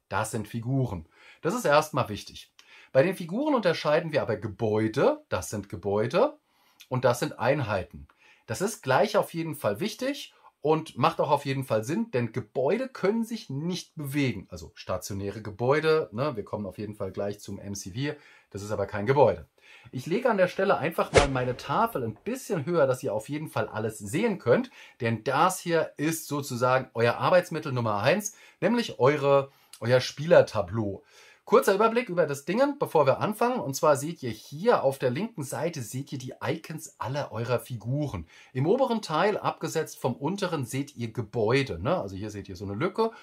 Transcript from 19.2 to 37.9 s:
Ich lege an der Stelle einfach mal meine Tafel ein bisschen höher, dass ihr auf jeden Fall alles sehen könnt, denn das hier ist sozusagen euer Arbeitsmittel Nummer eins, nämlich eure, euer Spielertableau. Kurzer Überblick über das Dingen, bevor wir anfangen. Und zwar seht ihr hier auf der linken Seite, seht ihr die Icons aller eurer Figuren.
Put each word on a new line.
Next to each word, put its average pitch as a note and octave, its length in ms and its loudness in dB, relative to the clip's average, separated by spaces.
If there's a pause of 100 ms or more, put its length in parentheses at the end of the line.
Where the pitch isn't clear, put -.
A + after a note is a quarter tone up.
Ich B2+ 160 -8
lege A#3+ 240 2
an G#3+ 60 2
der F#3 100 4
Stelle F#3+ 320 0
einfach - 320 -2
mal C#3+ 180 6
meine B2+ 280 -2
Tafel E3+ 480 -2
ein A2 180 -6
bisschen G#3 420 -4
höher, E3 220 2
dass B2+ 160 0
ihr A#2 100 -2
auf G#2+ 160 -4
jeden D3+ 200 -6
Fall G#2+ 180 -2
alles A2 320 -4
sehen E3+ 400 -2
könnt, E3 320 2 (300)
denn A2+ 240 -2
das D#3+ 340 2
hier E3 380 0
ist D#3+ 320 -2
sozusagen C3 640 0
euer A#2 220 2
Arbeitsmittel D#3 560 2
Nummer A2+ 280 0
eins, E3+ 360 2 (240)
nämlich A3+ 400 0
eure, C#3 500 4 (300)
euer A#2+ 180 4
Spielertableau. A2 1040 2 (440)
Kurzer A3 280 6
Überblick A3+ 340 2
über F3 160 2
das C#3 220 -4
Dingen, C4+ 320 2
bevor D3+ 260 4
wir B2 160 4
anfangen. A3 400 0
Und C3+ 160 -6
zwar D3+ 200 6
seht D3+ 260 -6
ihr A#2+ 80 -4
hier E3+ 520 0
auf C3+ 160 2
der C3 120 2
linken D#3+ 320 -4
Seite, C#3 400 -6
seht B2+ 280 -8
ihr D3 60 -8
die B2 160 -10 (100)
Icons D#3+ 560 -8
aller C3+ 340 -6
eurer A#2 260 0
Figuren. A#2+ 680 -4 (280)